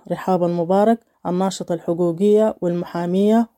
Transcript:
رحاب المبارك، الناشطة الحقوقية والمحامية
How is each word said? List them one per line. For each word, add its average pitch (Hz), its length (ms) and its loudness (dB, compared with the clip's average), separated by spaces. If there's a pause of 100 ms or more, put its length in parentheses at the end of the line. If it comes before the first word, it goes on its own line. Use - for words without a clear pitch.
(120)
رحاب 175 320 -2
المبارك، 185 560 2 (260)
الناشطة 180 480 -4
الحقوقية 180 880 0
والمحامية 180 960 0